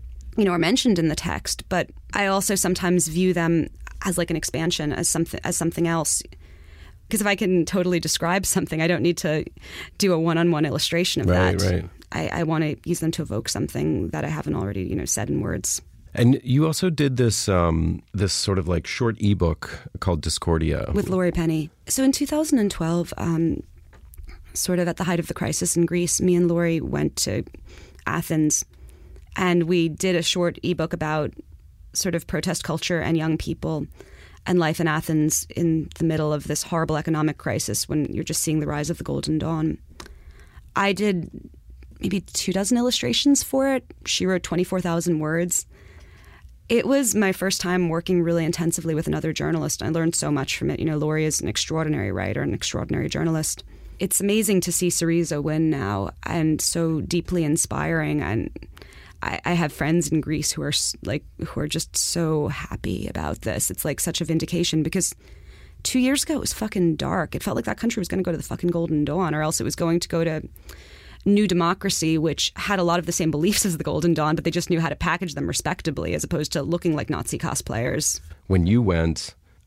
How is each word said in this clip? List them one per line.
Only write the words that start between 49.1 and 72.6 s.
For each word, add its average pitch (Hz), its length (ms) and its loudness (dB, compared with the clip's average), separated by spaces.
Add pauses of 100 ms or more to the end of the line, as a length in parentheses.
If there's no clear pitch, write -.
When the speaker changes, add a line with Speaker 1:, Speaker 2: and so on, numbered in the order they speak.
Speaker 1:
journalist. 151 500 -2
I - 60 -4
learned 165 280 0
so 151 140 -2
much 143 280 0
from 143 120 -2
it. 151 100 -4
You - 60 -2
know, 156 120 0
Laurie 156 260 0
is 156 160 0
an - 80 -4
extraordinary 156 640 -2
writer, 95 300 -2
an 143 120 -2
extraordinary - 540 -2
journalist. 160 560 -2 (360)
It's 190 200 0
amazing 202 420 4
to 175 100 -2
see 180 160 0
Syriza 165 560 2
win 156 260 2
now 101 400 0 (140)
and 160 360 0
so 160 420 0
deeply 170 420 0
inspiring. 151 800 0
And 98 280 -2 (720)
I, - 240 -4
I 175 80 2
have 170 180 2
friends 160 360 0
in 156 140 2
Greece 151 300 -2
who 151 120 -6
are 143 60 -4
s-, - 340 -2
like, 139 200 -4 (220)
who - 140 -8
are 147 80 -2
just - 280 -6
so 156 520 0
happy - 600 -6
about 78 340 -6
this. - 280 -2
It's, - 160 -6
like, 147 140 -2
such - 200 -2
a 170 60 -2
vindication 160 560 0
because - 320 -2 (680)
two - 160 0
years 262 240 2
ago 330 100 -2
it 285 60 0
was - 120 -4
fucking 180 440 0
dark. 147 400 -2
It 127 80 -6
felt - 120 -2
like - 100 -2
that - 120 -4
country 233 240 -2
was 170 60 -4
gonna 185 160 -2
go 180 80 0
to 160 60 -2
the - 60 -8
fucking - 280 -2
Golden 160 340 0
Dawn, 151 300 0
or 151 80 0
else 160 180 0
it - 40 -2
was 147 100 -2
going 170 240 2
to - 80 -4
go 165 160 0
to 156 180 -2 (800)
New 202 240 6
Democracy, 175 680 2
which 156 380 0
had 202 240 0